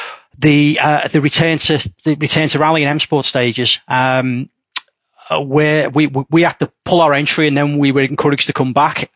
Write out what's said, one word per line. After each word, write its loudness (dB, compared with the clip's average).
the, 4
uh, 0
the 0
return 0
to, 0
the 0
return -2
to -2
Rally 2
and 0
M -2
Sport -2
stages. -2
Um, -2
uh, -2
where 0
we, 0
we, -4
we 4
had 0
to -6
pull 2
our 4
entry 0
and 0
then 0
we 2
were 2
encouraged 0
to -4
come -2
back, 0